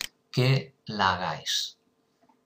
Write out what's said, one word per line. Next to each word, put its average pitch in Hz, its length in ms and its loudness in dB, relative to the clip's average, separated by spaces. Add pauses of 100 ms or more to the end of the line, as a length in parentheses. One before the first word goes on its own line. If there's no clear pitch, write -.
(320)
que 131 440 2 (100)
la 101 280 2
hagáis. 82 640 -4 (680)